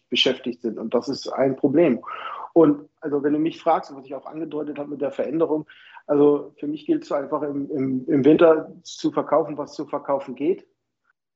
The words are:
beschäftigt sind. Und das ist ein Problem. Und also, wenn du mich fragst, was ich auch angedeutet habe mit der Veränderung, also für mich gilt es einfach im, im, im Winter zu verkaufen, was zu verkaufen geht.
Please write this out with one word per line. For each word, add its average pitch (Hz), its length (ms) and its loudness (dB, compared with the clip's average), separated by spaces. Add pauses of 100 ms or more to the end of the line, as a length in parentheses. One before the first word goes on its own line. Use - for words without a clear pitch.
beschäftigt 123 540 -2
sind. 110 160 -4
Und 110 160 -6
das 117 140 0
ist - 200 -8
ein 135 260 0
Problem. 151 480 2 (520)
Und 147 340 4 (140)
also, 143 200 -2
wenn 147 120 0
du 151 40 0
mich 160 220 -2
fragst, 165 340 -2
was 131 120 -20
ich 135 80 -14
auch 131 120 -14
angedeutet 147 520 -10
habe 143 120 -10
mit 139 120 -8
der 135 100 -2
Veränderung, 151 540 -2 (400)
also 147 520 4
für - 80 -10
mich 151 200 -8
gilt 151 180 0
es - 80 -8
einfach 143 300 -2
im, 143 280 -6
im, 131 380 -2
im 139 160 2
Winter 156 480 6 (100)
zu - 300 -6
verkaufen, 151 440 -2
was 143 180 -10
zu 147 120 -10
verkaufen 139 480 -6
geht. 147 320 -4 (680)